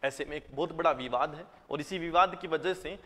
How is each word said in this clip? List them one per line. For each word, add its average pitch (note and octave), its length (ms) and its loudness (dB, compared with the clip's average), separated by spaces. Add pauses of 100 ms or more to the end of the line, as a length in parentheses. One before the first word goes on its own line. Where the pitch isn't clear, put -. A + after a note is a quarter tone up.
ऐसे C3+ 220 -2
में D3 120 -6
एक D3 140 -10
बहुत E3 220 -2
बड़ा E3 200 4
विवाद B2+ 420 0
है E3 100 -12 (260)
और D3 100 -2
इसी F#3 180 -6
विवाद F3 420 4
की F#3 80 -8
वजह D#3+ 260 2
से F#3 320 -8